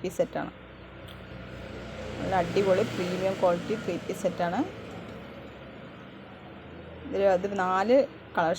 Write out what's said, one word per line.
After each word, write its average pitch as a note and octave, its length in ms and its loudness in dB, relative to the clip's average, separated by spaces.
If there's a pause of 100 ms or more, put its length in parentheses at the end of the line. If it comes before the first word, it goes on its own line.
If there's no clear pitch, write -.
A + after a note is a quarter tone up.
പീസ് F#3 180 -4
സെറ്റാണ്. F3 300 0 (1700)
നല്ല F#3+ 240 0
അടിപൊളി F#3 400 6 (120)
പ്രീമിയം F#3 460 2
ക്വാളിറ്റി F3 340 4 (100)
ത്രീ F3+ 100 0 (120)
പീസ് F3+ 180 -6
സെറ്റാണ്. F3 340 0 (2500)
ഇതിൽ G3 160 0 (120)
അത് F#3 120 2 (160)
നാല് F#3+ 340 6 (400)
കളർ E3+ 220 4